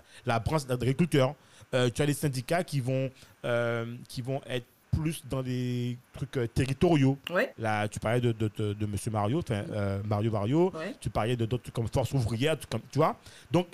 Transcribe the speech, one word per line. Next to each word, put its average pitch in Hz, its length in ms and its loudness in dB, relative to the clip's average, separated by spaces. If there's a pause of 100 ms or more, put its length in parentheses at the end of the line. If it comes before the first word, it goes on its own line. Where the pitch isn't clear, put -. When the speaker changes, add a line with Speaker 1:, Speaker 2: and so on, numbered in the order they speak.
(260)
Speaker 1:
la 117 140 2
branche 147 260 0
d'agriculteurs, 131 680 2 (380)
euh, 127 160 4
tu - 120 -4
as 147 40 4
les 147 80 2
syndicats 143 500 -2
qui 143 160 -2
vont, 131 300 0 (340)
euh, 117 520 0 (120)
qui - 140 -8
vont 135 240 -4
être 127 200 -6 (260)
plus 156 380 0
dans 135 140 -2
des 123 540 -2 (160)
trucs, - 240 -6
euh, 117 100 0
territoriaux. 135 680 4 (120)
Speaker 2:
Ouais. 196 280 0
Speaker 1:
Là, 107 320 0
tu - 100 -10
parlais 117 220 2
de, 120 100 2
de, 110 260 0
de, 104 160 -2
de 104 120 -4
Monsieur 104 260 -4
Mario, 107 280 0
enfin, 104 240 -2
Speaker 2:
Mm. - 80 -6
Speaker 1:
euh, 101 340 -2
Mario 107 260 0
Mario. 127 420 2
Speaker 2:
Ouais. 165 280 -8
Speaker 1:
Tu - 80 -4
parlais 117 260 0
de 117 100 0
d'autres 117 180 -2
trucs - 120 -12
comme 113 140 -2
Force 131 240 -2
Ouvrière, 131 440 0
tout - 140 -14
comme, 113 80 -2 (120)
tu 131 80 -2
vois. 180 180 4 (340)
Donc, 175 220 2